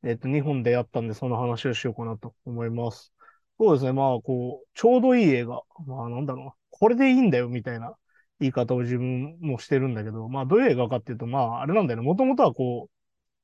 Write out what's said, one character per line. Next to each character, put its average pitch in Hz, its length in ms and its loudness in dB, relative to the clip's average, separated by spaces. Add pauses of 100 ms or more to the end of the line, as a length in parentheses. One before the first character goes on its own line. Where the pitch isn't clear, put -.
え 120 100 -2
っ 117 40 -4
と、 127 120 -8
二 143 120 0
本 135 220 -2
出 120 160 4
会 120 40 0
っ 110 40 -6
た 117 160 -4
ん 117 60 -4
で、 110 40 -4
そ 127 160 -6
の 120 80 -2
話 120 300 -2
を 123 80 -2
し - 100 -6
よ 123 60 -2
う 104 40 -6
か 117 120 -8
な 113 100 -8
と 113 180 -16 (120)
思 117 180 -8
い 117 60 -4
ま 117 200 -4
す。 - 220 -16 (460)
そ 220 120 6
う 156 40 6
で 131 60 4
す 135 40 -2
ね、 127 80 0
ま 135 220 2
あ、 113 80 -2
こ 127 420 -6
う、 - 80 -20
ち - 140 2
ょ 247 100 6
う 247 60 4
ど 254 120 6
い 233 100 4
い 165 40 6
映 123 160 2
画。 120 160 -10 (260)
ま 127 200 -8
あ、 - 20 -8
な 120 140 -6
ん - 20 -6
だ 135 80 -6
ろ 131 80 -10
う 135 60 -14
な、 131 80 -18 (160)
こ - 180 6
れ 240 80 2
で 269 140 6
い 254 80 6
い - 20 6
ん 240 80 6
だ 131 80 4
よ、 123 140 0
み 123 120 -4
た 120 120 -6
い 113 60 -10
な 113 140 -12 (440)
言 139 100 2
い 127 40 -2
方 123 220 0
を 123 40 0
自 123 180 -2
分 127 460 -4
も 139 160 -4
し - 100 -16
て 139 100 4
る 135 100 0
ん 120 60 -4
だ 107 80 -6
け 107 80 -8
ど、 110 200 -8
ま 135 100 -4
あ、 131 60 -4
ど 160 100 -2
う 240 40 2
い 262 80 4
う - 20 4
映 135 40 2
画 120 140 0
か 123 80 -2
っ 113 60 -4
て 127 100 -10
い 110 40 -8
う - 20 -10
と、 117 80 -8
ま 135 140 -4
あ、 117 200 -4
あ 131 60 -8
れ 165 80 -2
な 214 80 2
ん 165 40 0
だ 120 60 -2
よ 113 80 -6
ね。 123 60 -4
も 175 100 0
と 262 80 2
も 262 120 2
と 294 60 2
は 143 120 4
こ 123 340 -4
う、 - 20 -20 (540)